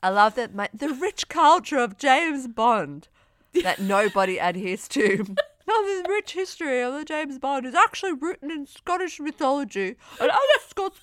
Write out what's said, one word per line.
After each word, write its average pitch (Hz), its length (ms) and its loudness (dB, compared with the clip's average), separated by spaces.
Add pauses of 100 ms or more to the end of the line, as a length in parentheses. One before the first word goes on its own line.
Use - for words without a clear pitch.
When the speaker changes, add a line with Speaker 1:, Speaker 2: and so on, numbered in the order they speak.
Speaker 1:
I 190 60 2
love 208 260 6
that 226 180 -4
my, 202 180 -6
the 285 180 -6
rich 311 400 -6
culture 311 500 4
of 214 180 -2
James 277 500 2
Bond 214 600 0 (560)
that 185 160 -2
Speaker 2:
<laughs> - 0 -
Speaker 1:
nobody 196 600 2
adheres 185 500 -4
to. 214 360 0 (140)
<laughs> 622 60 -4 (220)
Now, 440 140 2
the 392 260 -4
rich 403 260 -2
history 302 500 -4
of 247 100 -4
the 302 100 -8
James 302 360 -6
Bond 269 260 -2
is 254 80 -8
actually 381 400 2
written 294 380 -6
in 294 160 -8
Scottish 359 520 -6
mythology. 277 760 -2 (260)
And 269 80 4
as - 80 2 (200)
a - 120 -8
Scots 392 340 -6